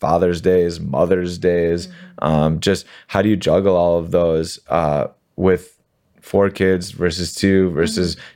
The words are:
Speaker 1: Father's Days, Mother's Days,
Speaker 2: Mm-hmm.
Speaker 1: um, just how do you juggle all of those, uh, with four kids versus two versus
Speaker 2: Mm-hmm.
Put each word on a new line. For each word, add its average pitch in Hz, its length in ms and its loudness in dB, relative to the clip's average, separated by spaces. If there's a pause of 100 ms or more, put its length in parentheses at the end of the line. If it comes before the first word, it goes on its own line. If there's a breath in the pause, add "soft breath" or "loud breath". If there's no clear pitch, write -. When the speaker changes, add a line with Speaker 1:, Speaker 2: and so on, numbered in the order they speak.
Speaker 1:
Father's 87 400 0
Days, 87 400 2
Mother's 87 580 -2
Days, 87 500 0
Speaker 2:
Mm-hmm. - 440 -16
Speaker 1:
um, 78 280 2
just 95 240 -2 (240 loud breath)
how 101 140 -2
do 107 60 2
you 107 80 2
juggle 90 400 2
all 87 220 2
of 85 140 -6
those, 85 460 0 (100)
uh, 76 380 0 (300)
with 92 400 0 (440)
four 98 280 0
kids 95 440 -2
versus 87 420 -4
two 95 360 2
versus 85 440 -2
Speaker 2:
Mm-hmm. - 100 -20 (120)